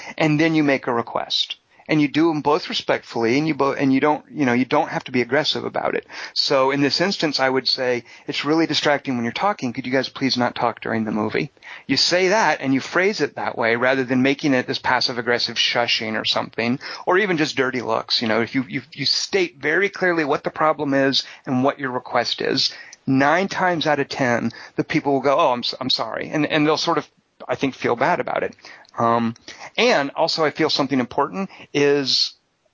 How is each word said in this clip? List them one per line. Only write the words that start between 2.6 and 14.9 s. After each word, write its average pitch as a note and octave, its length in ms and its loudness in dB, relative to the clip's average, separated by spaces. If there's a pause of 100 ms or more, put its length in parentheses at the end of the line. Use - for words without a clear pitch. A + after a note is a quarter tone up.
respectfully, B2 720 0
and D#3+ 80 0
you D3 80 0
bo-, C#3 180 0
and C3+ 180 2
you C3 80 4
don't, D3 300 2
you D3 160 -2
know, B2 80 4
you B2+ 120 2
don't D3 240 0
have D#3 160 -6
to C3 60 -12
be B2 100 0
aggressive A#2+ 440 0
about - 300 -2
it. - 100 -4 (300)
So C3+ 340 2
in C#3+ 120 0
this C#3 200 2
instance, E3+ 380 -2
I C3 100 2
would C3 180 0
say, B2+ 360 0 (240)
"It's - 180 -6
really D#3+ 220 2
distracting C#3+ 480 0
when A#2 100 -2
you're A#2 80 -2
talking. F#3 400 -2
Could A#2+ 140 -8
you B2 40 -4
guys C3 180 0
please B2+ 280 -2
not A#2+ 160 0
talk A#2+ 260 -2
during A2+ 260 -2
the G#2+ 60 -4
movie?" A2 380 -2 (380)
You C3+ 100 2
say F3+ 300 2
that, F3+ 340 2
and C3+ 100 0
you C3 100 2
phrase F#3+ 380 0
it C#3+ 160 -2
that - 220 -6
way, A#2 200 2
rather C3 260 2
than B2+ 180 2
making C#3 320 2
it B2+ 140 2
this C3 120 -4
passive-aggressive A#2+ 800 -2